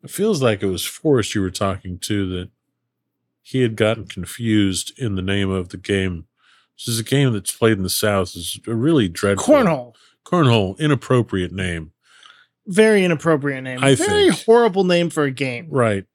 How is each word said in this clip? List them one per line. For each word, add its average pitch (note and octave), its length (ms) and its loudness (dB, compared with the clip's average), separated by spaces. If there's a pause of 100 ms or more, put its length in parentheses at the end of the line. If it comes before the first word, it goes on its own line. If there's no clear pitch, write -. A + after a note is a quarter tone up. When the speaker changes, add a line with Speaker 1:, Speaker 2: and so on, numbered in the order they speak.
Speaker 1:
it C#3+ 60 -18
feels G3 300 0
like A2 220 2
it G#2 60 -2
was F2+ 160 -4
Forrest C3+ 500 0
you G#2 80 0
were F#2 80 -2
talking F#2 500 -6
to, G2+ 280 -4 (100)
that F2+ 120 -12 (920)
he C3 200 -2
had A2+ 140 0
gotten G#2+ 300 -2
confused G2 880 -2
in G#2+ 200 -4
the F#2 60 -4
name G2 280 -2
of F#2 200 -4
the - 60 -16
game. F#2 500 -4 (520)
This - 100 -14
is A#2 120 -4
a A2 40 -6
game C3+ 280 2
that's G2+ 220 -6
played A2 240 2
in F#2+ 40 -4
the F#2 80 -4
South. G2+ 460 -2
It's E2+ 200 -10 (100)
a A2+ 80 -6
really B2 340 2
dreadful G2+ 460 0
Speaker 2:
Cornhole. D#3+ 400 0 (300)
Speaker 1:
Cornhole, A#2 540 2
inappropriate A#2+ 720 0
name. F2 380 -6 (800)
Speaker 2:
Very G#3+ 320 4
inappropriate C#3+ 640 -2
name. B2+ 180 -6
Speaker 1:
I C#3 120 6
Speaker 2:
Very G4+ 360 2
Speaker 1:
think. - 140 -2
Speaker 2:
horrible A3+ 400 4
name F3 240 2
for D#3 160 -2
a C#3 60 -2
game. C3 400 -6
Speaker 1:
Right. A2+ 340 2 (100)